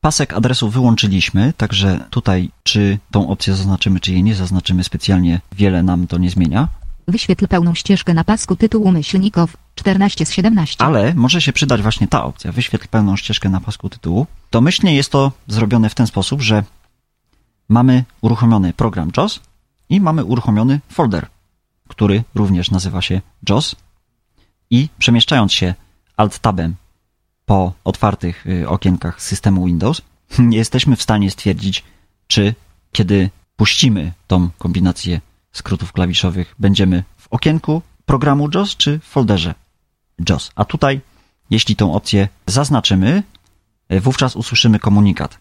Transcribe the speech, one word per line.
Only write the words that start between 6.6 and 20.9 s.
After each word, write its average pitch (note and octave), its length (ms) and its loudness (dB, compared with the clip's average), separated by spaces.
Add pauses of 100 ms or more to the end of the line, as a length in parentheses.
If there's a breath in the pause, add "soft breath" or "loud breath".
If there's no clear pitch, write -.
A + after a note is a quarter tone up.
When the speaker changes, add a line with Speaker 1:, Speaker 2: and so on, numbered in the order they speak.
Speaker 2:
Wyświetl F#3+ 400 -2
pełną E3+ 280 2
ścieżkę - 380 0
na E3 100 2
pasku G#3 320 -2
tytułu G#3+ 360 2
myślników F3 680 0 (180)
czternaście F#3+ 500 0
z - 60 -6
siedemnaście. F3+ 540 0
Speaker 1:
Ale C3+ 280 2
może D#3 280 2
się - 120 0
przydać B2 280 0
właśnie G#2+ 260 0
ta C#3+ 160 0
opcja. C2+ 280 -8
Wyświetl - 360 -4
pełną G2+ 300 0
ścieżkę - 320 -4
na F#2+ 120 0
pasku - 280 -10
tytułu. G2 380 -4 (240)
Domyślnie D3+ 440 2
jest C#3 160 0
to C#3 200 2 (160)
zrobione A2 420 2
w - 60 -10
ten A#2 120 2
sposób, C#3 340 -4
że G#2+ 220 0 (1040)
mamy B2+ 340 4 (180)
uruchomiony A2 520 2
program G2+ 440 -4
jos G3 220 -2 (500)
i F#3+ 120 2
mamy D#3+ 220 0
uruchomiony A#2 560 0 (100)
folder, A2 380 -2 (600)